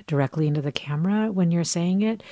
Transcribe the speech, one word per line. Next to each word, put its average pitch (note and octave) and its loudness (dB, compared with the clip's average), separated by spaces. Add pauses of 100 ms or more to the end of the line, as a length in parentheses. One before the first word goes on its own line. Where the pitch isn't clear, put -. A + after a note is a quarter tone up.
directly C#3+ 2
into D3 2
the C#3+ -2
camera G3 -2
when F3+ 2
you're E3+ 2
saying F3+ 0
it. A3 -2 (100)